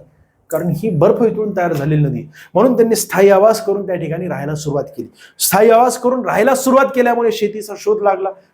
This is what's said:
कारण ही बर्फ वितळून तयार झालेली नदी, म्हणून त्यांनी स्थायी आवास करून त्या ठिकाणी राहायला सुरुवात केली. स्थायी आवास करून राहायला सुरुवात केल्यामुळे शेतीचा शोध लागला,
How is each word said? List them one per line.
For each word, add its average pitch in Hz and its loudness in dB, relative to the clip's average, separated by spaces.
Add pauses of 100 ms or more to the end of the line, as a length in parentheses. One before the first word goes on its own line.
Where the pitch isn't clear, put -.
(500)
कारण 165 -4
ही 220 -4
बर्फ 196 2
वितळून 214 -2
तयार 175 -2
झालेली 151 0
नदी, 117 -4 (240)
म्हणून 233 2
त्यांनी 226 2
स्थायी 196 2
आवास 208 4
करून 196 -4
त्या 185 -4
ठिकाणी 165 -6
राहायला 147 -6
सुरुवात 147 -4
केली. - -14 (320)
स्थायी 220 4
आवास 240 4
करून 247 -2
राहायला 226 2
सुरुवात 262 2
केल्यामुळे 240 0
शेतीचा 208 -6
शोध 208 -2
लागला, 190 0 (240)